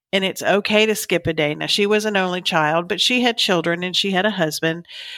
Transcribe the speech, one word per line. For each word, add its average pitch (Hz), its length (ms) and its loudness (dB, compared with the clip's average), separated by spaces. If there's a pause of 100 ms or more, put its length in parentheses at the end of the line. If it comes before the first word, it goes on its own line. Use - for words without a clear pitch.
(140)
And 190 120 2
it's - 180 -4
okay 208 420 2
to 220 80 0
skip 180 320 -2
a 165 60 0
day." 156 240 -2
Now, 156 120 -6
she 202 180 2
was 214 180 2
an 208 140 -2
only 180 240 -2
child, 165 480 2
but 180 100 -4
she 247 220 2
had 240 160 0
children 170 440 0
and 180 140 -4
she 196 160 0
had 185 140 2
a 220 40 4
husband, 165 560 -2 (320)